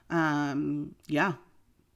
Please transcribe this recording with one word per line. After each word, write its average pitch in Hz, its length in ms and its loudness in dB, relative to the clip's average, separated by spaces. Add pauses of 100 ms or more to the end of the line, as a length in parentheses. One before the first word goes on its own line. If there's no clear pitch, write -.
(100)
Um, 147 840 0 (120)
yeah. 151 280 2 (600)